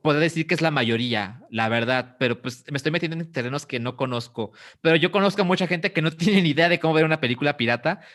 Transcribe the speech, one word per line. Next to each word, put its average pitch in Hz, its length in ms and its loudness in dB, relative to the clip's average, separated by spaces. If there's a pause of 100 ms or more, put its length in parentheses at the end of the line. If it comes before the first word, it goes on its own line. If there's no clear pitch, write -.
podré 147 200 2
decir 160 260 0
que 175 80 0
es 165 80 -2
la 160 80 2
mayoría, 117 800 -2
la 113 180 -2
verdad, 123 500 -2
pero 120 220 -2
pues - 300 -12
me 143 80 -4
estoy 156 120 -4
metiendo 165 280 -4
en 165 120 -10
terrenos 131 360 -6
que 127 140 -6
no 120 180 -8
conozco. 120 540 -6 (280)
Pero 160 160 4
yo 175 160 2
conozco 196 300 2
a - 20 0
mucha 180 220 0
gente 180 260 -2
que 175 80 -2
no 160 100 0
<laughs> 160 60 -6
tiene 196 260 4
ni 165 80 4
idea 165 200 4
de 170 100 2
cómo 160 140 2
ver 156 100 6
una 156 160 0
película 131 380 0
pirata 123 420 0 (140)